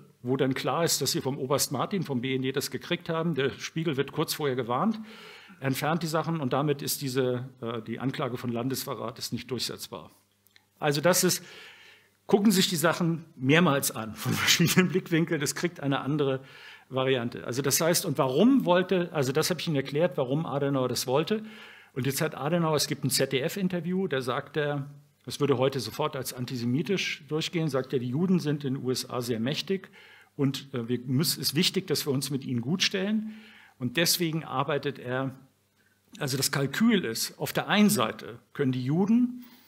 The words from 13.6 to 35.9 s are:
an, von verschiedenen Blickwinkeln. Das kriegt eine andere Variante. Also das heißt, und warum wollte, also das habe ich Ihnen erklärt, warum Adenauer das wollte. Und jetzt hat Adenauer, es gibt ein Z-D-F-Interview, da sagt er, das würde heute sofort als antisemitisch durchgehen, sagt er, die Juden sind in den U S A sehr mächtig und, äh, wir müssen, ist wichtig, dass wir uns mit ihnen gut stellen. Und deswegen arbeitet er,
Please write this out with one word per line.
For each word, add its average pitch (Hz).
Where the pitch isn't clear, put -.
an, 110
von -
verschiedenen 170
Blickwinkeln. 165
Das 143
kriegt 175
eine 139
andere 135
Variante. 131
Also 123
das 139
heißt, 170
und 156
warum 160
wollte, 175
also 139
das 151
habe 170
ich -
Ihnen 160
erklärt, 143
warum 143
Adenauer 139
das 123
wollte. 160
Und 127
jetzt 135
hat 156
Adenauer, 160
es 143
gibt -
ein 139
Z-D-F-Interview, 175
da 135
sagt 131
er, 147
das -
würde 139
heute 131
sofort 143
als 135
antisemitisch 127
durchgehen, 160
sagt 131
er, 143
die 123
Juden 175
sind 147
in 135
den 131
U 127
S -
A 120
sehr 117
mächtig 147
und, 139
äh, 117
wir 123
müssen, 131
ist 131
wichtig, 180
dass -
wir 143
uns 139
mit 135
ihnen 120
gut 160
stellen. 208
Und 123
deswegen 165
arbeitet 139
er, 131